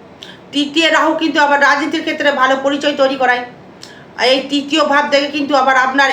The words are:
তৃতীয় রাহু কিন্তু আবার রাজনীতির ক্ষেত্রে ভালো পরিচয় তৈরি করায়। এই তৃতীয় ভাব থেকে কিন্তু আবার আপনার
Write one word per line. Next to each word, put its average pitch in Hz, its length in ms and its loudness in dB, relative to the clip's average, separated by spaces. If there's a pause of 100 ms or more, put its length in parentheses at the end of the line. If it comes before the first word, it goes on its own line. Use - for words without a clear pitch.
(540)
তৃতীয় 294 340 0 (100)
রাহু 302 140 2 (100)
কিন্তু 302 240 -2
আবার 285 220 2
রাজনীতির 294 380 -2
ক্ষেত্রে 302 240 -2 (120)
ভালো 269 140 2 (100)
পরিচয় 294 360 -2
তৈরি 269 200 2
করায়। 247 220 0 (840)
এই 269 100 2 (120)
তৃতীয় 294 400 0
ভাব 285 200 2
থেকে 285 240 2
কিন্তু 294 260 -2
আবার 269 140 2 (100)
আপনার 269 280 2